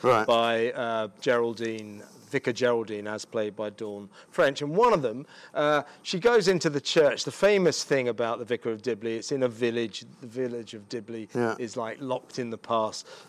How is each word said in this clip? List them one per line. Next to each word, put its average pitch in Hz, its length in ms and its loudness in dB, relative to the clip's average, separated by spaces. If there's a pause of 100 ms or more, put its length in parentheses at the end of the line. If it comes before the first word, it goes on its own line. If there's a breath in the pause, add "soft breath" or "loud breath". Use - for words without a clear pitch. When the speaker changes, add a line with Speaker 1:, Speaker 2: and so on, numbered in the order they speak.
Speaker 1:
Right. 117 260 4
Speaker 2:
by, 117 440 2
uh, 113 360 -4 (140)
Geraldine 113 800 -2 (260)
Vicar 131 240 -2
Geraldine, 110 540 -2
as 107 180 -8
played 107 300 -4
by 107 140 -6
Dawn 101 400 -12 (200 loud breath)
French. 143 320 2
And 147 140 -4
one 233 180 6
of 170 80 2
them, 123 240 -4 (280 loud breath)
uh, 147 300 2 (200 loud breath)
she 190 160 -4
goes 226 280 4
into 170 220 2
the 143 120 -2
church. 143 420 4
The 135 80 -6
famous 196 520 4
thing 131 240 2
about 117 320 -2
the 120 60 -10
Vicar 117 260 -2
of 110 100 -6
Dibley, 113 340 -2
it's 113 160 -6
in 135 120 0
a 127 40 4
village. 117 580 -2 (160)
The 131 60 -16
village 120 460 -6
of 104 160 -16
Dibley 113 460 -8
Speaker 1:
Yeah. 117 240 0
Speaker 2:
is, 117 180 -8
like, 113 220 -6
locked 131 400 -6
in 120 100 -6
the 110 80 -10
past. 110 500 -2 (220 loud breath)